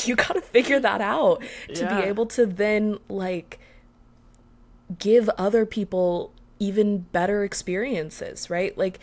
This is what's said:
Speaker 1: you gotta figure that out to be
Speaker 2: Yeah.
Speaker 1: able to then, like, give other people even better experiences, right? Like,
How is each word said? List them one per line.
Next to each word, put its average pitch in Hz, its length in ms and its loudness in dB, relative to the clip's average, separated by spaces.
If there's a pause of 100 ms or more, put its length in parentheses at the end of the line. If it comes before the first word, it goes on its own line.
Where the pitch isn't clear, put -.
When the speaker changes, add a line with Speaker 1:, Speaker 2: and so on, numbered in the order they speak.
Speaker 1:
you 247 140 0
gotta 349 240 0
figure 262 400 4
that 202 180 2
out 214 420 2 (320)
to - 120 -4
be 190 160 0
Speaker 2:
Yeah. - 20 0
Speaker 1:
able 202 240 0
to 240 180 2
then, 208 520 0 (100)
like, 185 520 -6 (1400)
give 214 380 6
other 208 280 2
people 185 680 -2 (260)
even 202 400 2
better 185 460 -2
experiences, 190 1040 -6
right? 175 280 -2
Like, 190 260 -2